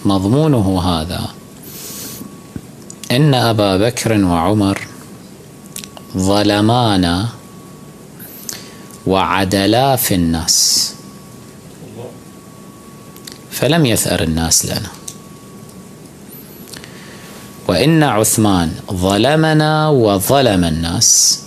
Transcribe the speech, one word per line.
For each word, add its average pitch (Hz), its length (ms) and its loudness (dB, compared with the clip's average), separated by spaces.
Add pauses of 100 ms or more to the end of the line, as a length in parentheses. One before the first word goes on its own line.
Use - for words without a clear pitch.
مضمونه 101 760 2
هذا: 85 400 -2 (1900)
إن 139 240 4
أبا 107 420 4
بكر 110 480 2
وعمر 98 560 2 (1400)
ظلمانا 104 1120 2 (1800)
وعدلا 98 920 2
في - 180 0
الناس، 85 760 0 (2500)
فلم 147 360 2
يثأر 95 360 0
الناس 80 440 0
لنا. - 240 -6 (2750)
وإن 156 340 4
عثمان 104 680 2 (200)
ظلمنا 151 960 2
وظلم 107 760 4
الناس 82 840 2